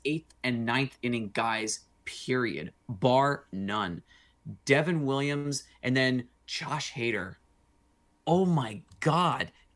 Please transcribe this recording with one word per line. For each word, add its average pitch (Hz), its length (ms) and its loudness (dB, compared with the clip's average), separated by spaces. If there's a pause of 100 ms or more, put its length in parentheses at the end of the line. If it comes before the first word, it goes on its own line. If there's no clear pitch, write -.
eighth 156 300 -4 (100)
and 120 220 0
ninth 131 360 0
inning 117 300 -2
guys, 110 480 -2 (240)
period, 104 680 -2 (160)
bar 127 640 4
none. 98 500 -2 (640)
Devin 151 400 2
Williams 143 600 -2 (180)
and 127 140 0
then 131 320 2 (180)
Josh 147 480 -6
Hader. 104 420 -4 (920)
Oh 180 200 4
my 127 360 0 (180)
God. 156 500 2 (260)